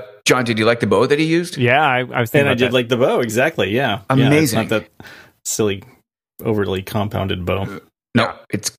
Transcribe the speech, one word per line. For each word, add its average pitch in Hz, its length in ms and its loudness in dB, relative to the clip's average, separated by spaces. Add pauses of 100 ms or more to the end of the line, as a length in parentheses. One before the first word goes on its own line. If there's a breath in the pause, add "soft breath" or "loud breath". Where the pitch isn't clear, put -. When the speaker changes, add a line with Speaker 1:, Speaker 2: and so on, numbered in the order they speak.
(260)
Speaker 1:
John, 127 200 2
did 113 140 0
you 110 60 2
like 117 160 2
the 120 60 0
bow 104 200 4
that 143 100 2
he 156 80 0
used? 170 320 -2
Speaker 2:
Yeah, 131 240 2
I, 131 200 2
I 123 200 -4
was 117 80 -2
thinking 147 120 2
Speaker 3:
And 143 80 2
I - 20 2
Speaker 2:
about 127 80 0
Speaker 3:
did 127 80 2
Speaker 2:
that. 117 60 -2
Speaker 3:
like 123 160 0
the 123 80 0
bow, 156 240 2
exactly, 113 500 0
yeah. 117 300 -2 (100)
Yeah, 131 40 2
it's 135 120 4
Speaker 1:
Amazing. 147 320 2
Speaker 3:
not 113 100 -4
that 107 200 -2 (540 loud breath)
silly, 98 400 -2 (600)
overly 98 400 -2
compounded 98 640 -4
bow. 95 180 -2
Speaker 1:
Uh, 98 160 -10 (360)
no, 113 120 2
Speaker 3:
Right. - 80 -8 (160)
Speaker 1:
it's - 280 -6